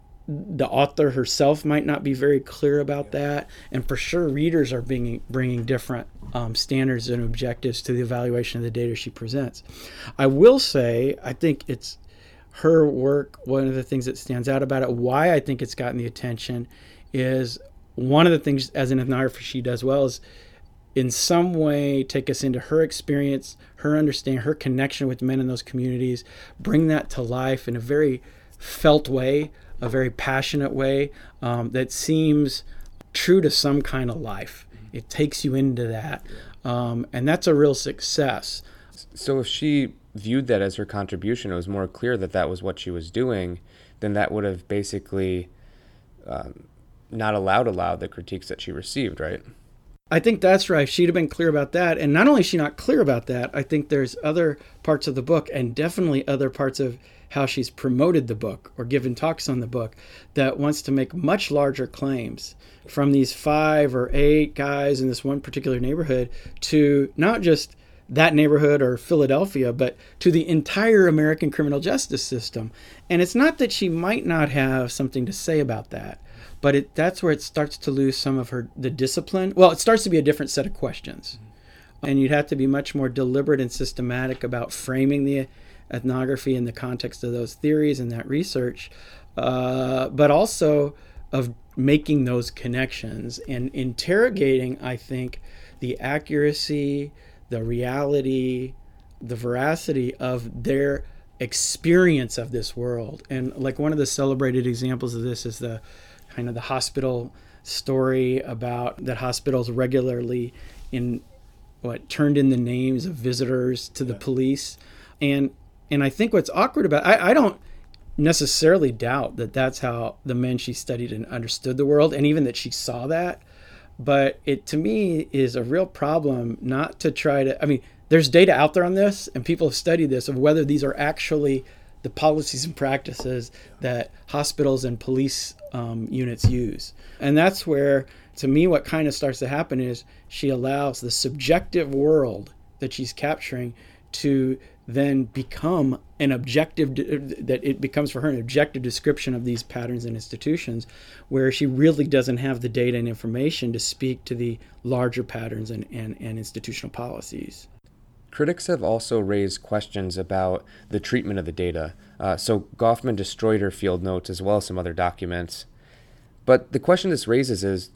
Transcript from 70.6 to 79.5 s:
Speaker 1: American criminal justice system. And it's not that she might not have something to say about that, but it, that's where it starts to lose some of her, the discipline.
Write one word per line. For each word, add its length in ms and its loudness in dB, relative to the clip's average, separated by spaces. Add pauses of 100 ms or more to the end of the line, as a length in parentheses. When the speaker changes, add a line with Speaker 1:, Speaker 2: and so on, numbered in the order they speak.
Speaker 1:
American 420 4
criminal 300 0
justice 420 -2
system. 480 -6 (400)
And 100 4
it's 140 0
not 240 4
that 140 2
she 160 0
might 360 -2
not 260 2
have 420 0
something 340 -2
to 60 -4
say 260 -2
about 320 -2
that, 320 -12 (380)
but 160 4
it, 180 -2
that's 280 0
where 100 4
it 100 -2
starts 360 -4
to 120 -6
lose 260 2
some 220 -2
of 120 -6
her, 260 -6
the 140 -4
discipline. 640 -2